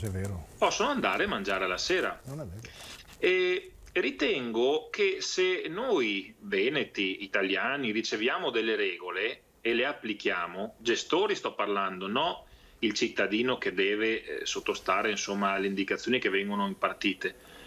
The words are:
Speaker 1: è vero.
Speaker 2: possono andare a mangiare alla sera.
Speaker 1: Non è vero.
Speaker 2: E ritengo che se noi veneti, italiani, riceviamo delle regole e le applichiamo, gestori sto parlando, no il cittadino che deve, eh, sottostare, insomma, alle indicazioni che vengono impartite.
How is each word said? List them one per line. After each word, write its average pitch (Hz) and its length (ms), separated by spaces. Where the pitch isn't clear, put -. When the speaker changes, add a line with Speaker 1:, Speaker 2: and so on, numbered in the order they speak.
Speaker 1:
è 110 80
vero. 95 360
Speaker 2:
possono 208 320
andare 123 340
a 202 40
mangiare 98 360
alla 90 140
sera. 139 460
Speaker 1:
Non 139 160
è 147 40
vero. 98 160
Speaker 2:
E 185 540
ritengo 190 1000
che 190 300
se 185 480
noi 160 720
veneti, 101 840
italiani, 104 680
riceviamo 120 600
delle 110 260
regole 92 680
e 113 140
le 117 120
applichiamo, 101 920
gestori 165 560
sto 117 200
parlando, 98 540
no 147 380
il 107 120
cittadino 113 640
che 98 160
deve, 104 680
eh, - 60
sottostare, 101 640
insomma, 101 420
alle 98 160
indicazioni 98 500
che 110 100
vengono 101 380
impartite. 95 680